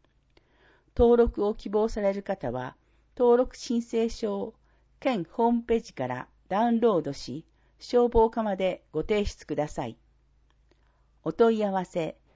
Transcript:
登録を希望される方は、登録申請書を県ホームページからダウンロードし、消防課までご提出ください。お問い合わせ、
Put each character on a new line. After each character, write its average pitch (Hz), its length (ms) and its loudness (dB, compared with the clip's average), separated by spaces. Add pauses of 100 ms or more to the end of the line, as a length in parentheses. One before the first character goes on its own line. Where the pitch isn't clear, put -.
(960)
登 240 240 6
録 233 260 2
を 214 80 -2
希 - 160 -12
望 214 180 0
さ 220 120 -8
れ 196 120 0
る 202 100 -6
方 170 300 -6
は、 127 240 -8 (400)
登 240 220 4
録 247 180 -2
申 233 260 -4
請 233 260 -2
書 208 300 -6
を 196 160 -10 (460)
県 226 280 -2
ホ 233 200 0
ー 240 40 2
ム 233 100 0
ペ 226 140 0
ー 226 40 0
ジ - 120 -18
か 127 140 -6
ら 127 220 -8 (200)
ダ 196 140 0
ウ 240 100 2
ン 226 80 2
ロ 214 180 4
ー 156 40 -2
ド 147 100 -6
し、 139 320 -12 (360)
消 240 280 2
防 226 220 4
課 226 140 -4
ま 202 100 -2
で 185 380 -2
ご 151 100 -4
提 208 240 0
出 - 220 -10
く 151 80 -4
だ 147 100 0
さ 151 200 -8
い。 117 120 -12 (1300)
お 160 80 -4
問 226 260 4
い 208 60 0
合 196 80 -2
わ 190 120 0
せ、 160 320 -6 (200)